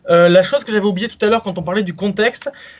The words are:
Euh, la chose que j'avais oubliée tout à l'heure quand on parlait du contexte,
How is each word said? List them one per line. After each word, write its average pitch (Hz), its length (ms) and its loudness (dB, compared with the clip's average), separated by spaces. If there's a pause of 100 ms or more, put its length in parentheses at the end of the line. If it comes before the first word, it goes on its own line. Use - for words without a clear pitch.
Euh, 170 200 6
la 180 140 6
chose - 200 -2
que - 80 -10
j'avais 208 140 0
oubliée 202 240 -2
tout - 160 -10
à 208 40 2
l'heure 226 120 0
quand 190 160 -10
on 175 60 -6
parlait 185 200 -4
du 175 100 -6
contexte, 214 580 -4 (280)